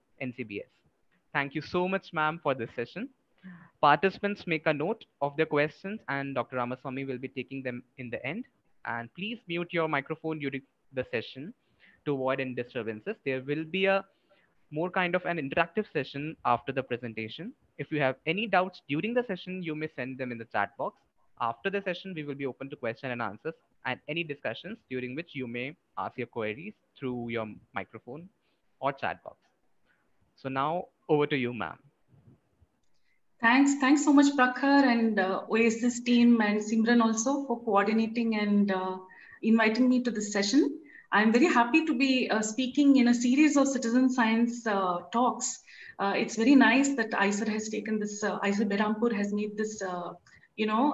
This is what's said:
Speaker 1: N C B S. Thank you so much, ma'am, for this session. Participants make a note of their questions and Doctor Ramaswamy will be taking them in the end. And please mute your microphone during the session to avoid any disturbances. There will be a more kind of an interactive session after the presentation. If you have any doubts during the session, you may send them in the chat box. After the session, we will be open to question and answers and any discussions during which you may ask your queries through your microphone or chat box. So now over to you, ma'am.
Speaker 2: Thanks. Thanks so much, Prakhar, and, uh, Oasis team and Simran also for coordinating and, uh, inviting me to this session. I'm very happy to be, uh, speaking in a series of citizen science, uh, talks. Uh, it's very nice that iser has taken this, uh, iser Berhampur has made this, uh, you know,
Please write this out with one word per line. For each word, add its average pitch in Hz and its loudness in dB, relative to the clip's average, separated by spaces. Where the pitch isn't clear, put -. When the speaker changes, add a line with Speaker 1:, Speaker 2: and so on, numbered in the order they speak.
Speaker 1:
N 131 -8
C 127 -8
B 101 -10
S. - -18
Thank 143 -4
you 151 -4
so 180 -2
much, 190 -4
ma'am, 156 -2
for 143 2
this 120 -8
session. 180 -8
Participants 190 2
make 160 -2
a 156 2
note 156 -4
of 143 -2
their 160 2
questions 156 -2
and 139 -6
Doctor 127 -4
Ramaswamy 127 -6
will 135 -8
be 127 -10
taking 131 -10
them 123 -8
in 123 -12
the 117 -8
end. 180 -8
And 117 -8
please 214 -10
mute 170 -4
your 165 0
microphone 156 -4
during 139 -6
the 127 -4
session 135 -8
to 147 -2
avoid 131 -2
any 127 -6
disturbances. 120 -8
There 131 -2
will 147 -4
be 180 -4
a 196 2
more 156 -4
kind 180 -2
of 180 -2
an 170 -4
interactive 165 -2
session 147 -6
after 120 0
the 131 -4
presentation. 117 -8
If 147 -10
you 147 -2
have 131 0
any 190 -4
doubts 185 0
during 165 -4
the 240 0
session, 185 -8
you 160 -6
may 156 -6
send 131 -8
them 127 -6
in 117 -10
the 113 -12
chat 101 -4
box. 160 -6
After 117 -4
the 196 -4
session, 190 -8
we 156 -8
will 143 -6
be 139 -6
open 139 -8
to 147 -14
question 117 -6
and 120 -6
answers 110 -8
and 123 -6
any 165 -6
discussions 147 -8
during 127 -8
which 165 -12
you 127 -6
may 123 -10
ask 98 -8
your 120 -6
queries 107 -8
through 123 -8
your 113 -4
microphone 120 -12
or 135 -2
chat 90 -6
box. - -16
So - -10
now 143 -4
over 147 4
to 147 0
you, 123 0
ma'am. 101 -6
Speaker 2:
Thanks. 269 6
Thanks 277 6
so 302 6
much, 285 10
Prakhar, 277 4
and, 226 4
uh, 190 0
Oasis 226 2
team 240 6
and 208 2
Simran 226 4
also 269 0
for 240 -2
coordinating 220 2
and, 202 2
uh, 185 -2
inviting 226 4
me 254 2
to 240 -2
this 208 -6
session. 220 2
I'm 220 4
very 247 6
happy 247 2
to 311 0
be, 262 2
uh, 214 0
speaking 262 2
in 240 6
a 240 6
series 269 4
of 277 4
citizen 254 2
science, 233 0
uh, 190 0
talks. - -2
Uh, 196 -2
it's - -2
very 240 6
nice 247 6
that 220 -2
iser 202 0
has 214 -4
taken 214 -4
this, 208 -6
uh, 202 -2
iser 202 0
Berhampur 208 0
has 202 -2
made 208 -4
this, 214 -6
uh, 175 -8
you 214 -2
know, 202 0